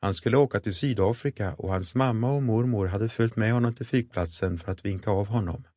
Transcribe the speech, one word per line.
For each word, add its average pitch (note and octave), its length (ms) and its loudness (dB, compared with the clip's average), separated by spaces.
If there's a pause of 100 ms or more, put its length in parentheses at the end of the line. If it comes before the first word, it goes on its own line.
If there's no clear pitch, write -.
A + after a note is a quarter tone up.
Han G2 120 0
skulle A#2 240 2
åka C3+ 220 4
till G2+ 160 -4
Sydafrika A2 760 0
och - 160 -6
hans F#2 260 -2
mamma B2 360 2
och C#3+ 120 0
mormor A2+ 440 2
hade G2+ 220 -2
följt A2+ 260 0
med A2 180 2
honom A#2+ 200 2
till A#2 120 -10
flygplatsen F#2 720 -2
för F2+ 140 -8
att - 140 -6
vinka G2+ 260 -2
av G2 160 0
honom. G2+ 360 -2 (140)